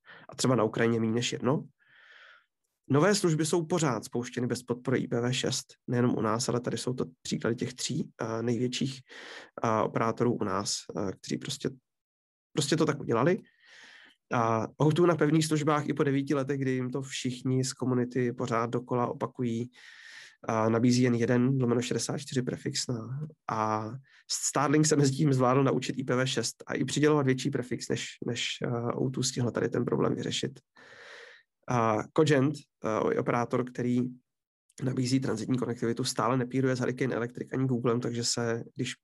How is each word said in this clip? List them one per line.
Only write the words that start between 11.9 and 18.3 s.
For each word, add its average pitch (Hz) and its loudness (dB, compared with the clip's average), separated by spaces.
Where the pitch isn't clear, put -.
prostě - 0
to 156 2
tak 139 0
udělali. 135 2
A 113 2
O 151 4
two 175 4
na 170 4
pevných 156 4
službách 151 0
i 151 -2
po 151 2
devíti 139 0
letech, 139 -2
kdy 131 0
jim 127 -2
to 135 -4
všichni 131 -2
z 131 -4
komunity 123 0